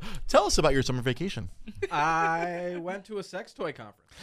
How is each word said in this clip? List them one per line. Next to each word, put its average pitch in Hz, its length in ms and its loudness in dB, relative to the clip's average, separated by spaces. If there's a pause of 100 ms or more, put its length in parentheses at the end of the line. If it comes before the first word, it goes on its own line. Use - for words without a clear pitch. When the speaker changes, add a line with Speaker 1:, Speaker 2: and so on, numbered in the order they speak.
(280)
Speaker 1:
tell 320 160 8
us 381 140 2
about 151 140 6
your 135 120 4
summer 127 180 -2
vacation. 127 460 -2 (420)
Speaker 2:
I 165 880 0
went 185 280 -8
to 214 120 -8
a 185 60 -6
sex - 280 -12
toy 170 200 -6
conference. - 400 -18 (100)